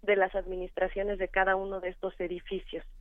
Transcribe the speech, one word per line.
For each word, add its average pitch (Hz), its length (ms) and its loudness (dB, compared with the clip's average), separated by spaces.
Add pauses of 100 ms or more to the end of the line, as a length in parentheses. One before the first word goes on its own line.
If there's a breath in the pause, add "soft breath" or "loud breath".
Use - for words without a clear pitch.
de 202 120 6
las 190 180 4
administraciones 185 840 -2
de 185 100 0
cada 190 300 4
uno 196 240 -2
de 185 80 -2
estos 185 320 -4
edificios. 175 640 -6 (160)